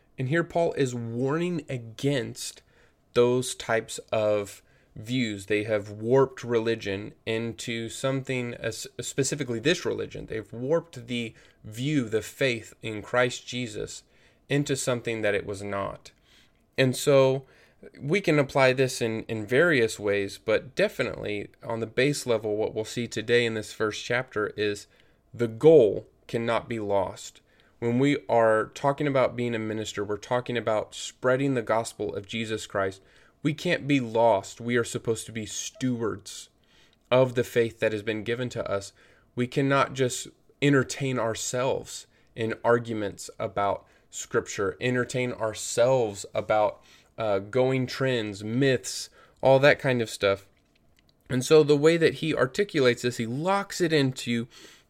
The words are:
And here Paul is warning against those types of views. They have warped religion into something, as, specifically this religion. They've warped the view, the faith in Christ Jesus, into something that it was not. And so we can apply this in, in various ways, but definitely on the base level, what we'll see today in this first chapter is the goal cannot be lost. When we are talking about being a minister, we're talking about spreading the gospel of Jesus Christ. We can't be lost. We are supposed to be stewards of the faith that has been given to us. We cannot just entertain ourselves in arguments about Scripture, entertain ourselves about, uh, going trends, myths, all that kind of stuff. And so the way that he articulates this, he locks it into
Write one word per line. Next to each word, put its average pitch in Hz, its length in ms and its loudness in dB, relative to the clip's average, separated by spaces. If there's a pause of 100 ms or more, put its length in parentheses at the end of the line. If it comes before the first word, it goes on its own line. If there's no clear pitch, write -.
(180)
And 131 100 -4
here 165 160 2
Paul 170 300 0
is 127 200 0
warning 135 760 -2
against 117 920 -6 (520)
those 123 400 4
types - 440 -2 (120)
of 107 500 0 (340)
views. 110 520 -4
They 107 180 0
have 107 260 -2
warped 113 540 2
religion 110 720 -2 (100)
into 113 640 -4
something, 131 640 -4
as, - 320 -10 (140)
specifically 131 580 -4
this 147 280 0
religion. 104 400 -6
They've - 260 -10
warped 127 540 -4
the 117 260 -4 (320)
view, 123 440 -2
the 107 120 0
faith 117 600 -4
in 110 180 -8
Christ 123 460 0
Jesus, 104 560 -8 (480)
into 143 260 2
something 117 460 -2
that 104 120 4
it - 120 -2
was 101 160 -8
not. 101 480 -6 (640)
And 127 180 2
so 135 520 4 (520)
we 175 220 -2
can 160 180 4
apply 135 360 4
this 131 260 0
in, 110 220 -2
in 110 240 -6
various 127 520 2
ways, 101 400 -2
but 110 360 -2
definitely 107 720 -4 (160)
on 113 160 -6
the 113 60 -4
base 143 400 0
level, 110 300 0
what 110 180 -2
we'll 110 100 -4
see 117 240 -6
today 117 380 2
in 113 80 -2
this 107 180 -6
first 107 320 -4
chapter 120 440 -2 (100)
is 104 300 -2 (440)
the 113 160 -2
goal 113 580 6 (220)
cannot 117 400 -2
be 120 100 -4
lost. 101 640 -2 (380)
When 120 200 0
we 143 200 4 (100)
are 113 460 4
talking 143 320 -2
about 127 300 2
being 120 180 -2
a 110 40 -2
minister, 107 460 -6
we're 104 140 -4
talking 123 400 -4
about 107 360 -2
spreading 131 600 0
the 120 80 0
gospel 110 520 -2
of 101 140 -8
Jesus 110 380 -6
Christ. 98 340 -2 (420)
We 151 120 0
can't 160 340 -2
be 143 100 4
lost. 113 640 2
We 120 160 0
are 117 80 2
supposed 113 420 -4
to 117 60 -14
be 110 140 -8
stewards - 1000 -6 (640)
of 127 240 4
the 123 80 2
faith 117 380 0
that 110 100 2
has 104 140 -4
been 107 180 -4
given 120 280 -4
to 110 200 -6
us. 101 220 -4 (420)
We 123 140 0
cannot 139 460 2
just 127 340 -2 (320)
entertain 135 580 2
ourselves 113 880 -4 (300)
in 113 180 -2 (100)
arguments 117 640 0 (120)
about 101 440 0 (260)
Scripture, - 720 -4
entertain 123 520 -2
ourselves 113 1000 0
about, 107 520 0 (340)
uh, 104 220 0
going 127 480 0
trends, 107 560 -2
myths, 123 640 0 (300)
all 135 180 6
that 139 220 6
kind 123 200 0
of 110 80 -2
stuff. - 380 0 (800)
And 127 160 -2
so 156 200 8
the 143 120 6
way 160 200 6
that 160 180 4
he 156 180 -2
articulates 127 720 2
this, 120 140 -2
he 117 100 -4
locks 185 540 -2
it 165 120 0
into 131 540 0 (440)